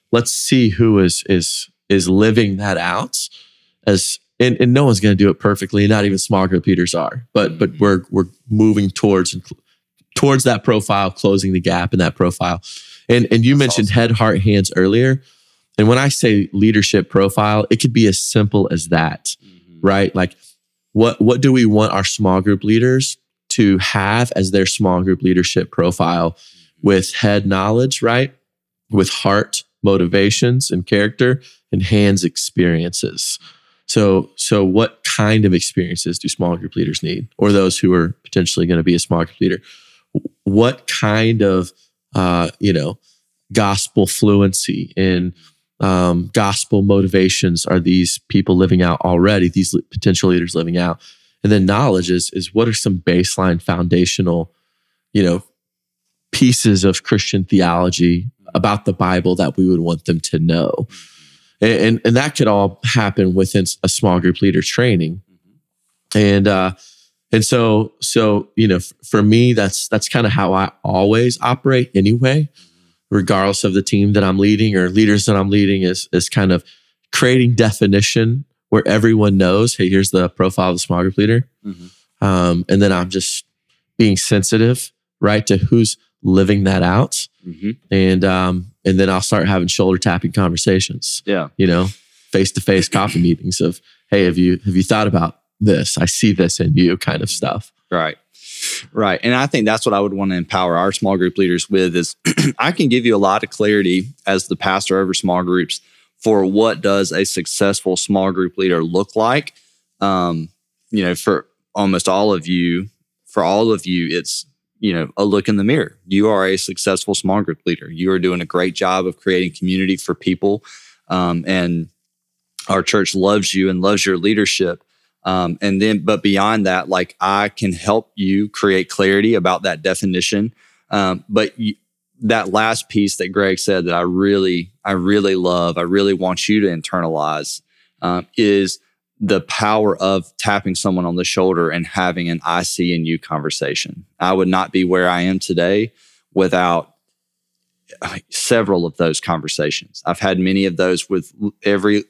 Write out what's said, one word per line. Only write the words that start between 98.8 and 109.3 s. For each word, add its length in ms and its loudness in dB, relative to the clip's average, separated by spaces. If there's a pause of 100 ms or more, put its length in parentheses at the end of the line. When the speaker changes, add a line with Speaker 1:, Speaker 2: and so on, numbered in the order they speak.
Speaker 2:
Right. 320 -2
And 100 0
I 140 0
think 180 -2
that's 200 -2
what 80 0
I 80 0
would 120 -2
wanna 220 -4
empower 420 -2
our 140 0
small 260 -2
group 200 -2
leaders 320 0
with 260 0
is 220 -4 (200)
<clears throat> 220 0
I 140 0
can 160 0
give 160 0
you 100 2
a 20 2
lot 240 0
of 80 -8
clarity 600 0 (180)
as 200 -2
the 100 -6
pastor 420 -2
over 140 -2
small 300 -2
groups 360 -2 (380)
for 280 0
what 360 0
does 320 0
a 100 0
successful 720 -2
small 380 -2
group 240 -4
leader 260 0
look 320 -4
like. 380 -2 (480)